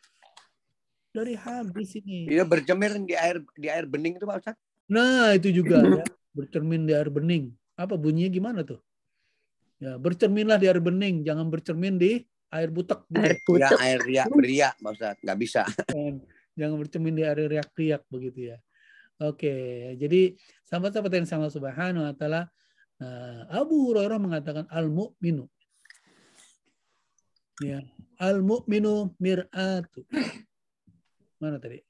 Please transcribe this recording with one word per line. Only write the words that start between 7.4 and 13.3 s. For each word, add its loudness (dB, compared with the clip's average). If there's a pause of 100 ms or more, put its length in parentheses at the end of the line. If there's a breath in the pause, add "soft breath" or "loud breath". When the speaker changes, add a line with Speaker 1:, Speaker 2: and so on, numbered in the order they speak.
Speaker 1:
Apa -6
bunyinya 0
gimana -4
tuh? -10 (960)
Ya, -10
bercerminlah 2
di 6
air 4
bening, 0
jangan -2
bercermin -4
di 4 (280)
air -4
butek -4
gitu. -2
Speaker 3:
Air 4 (220)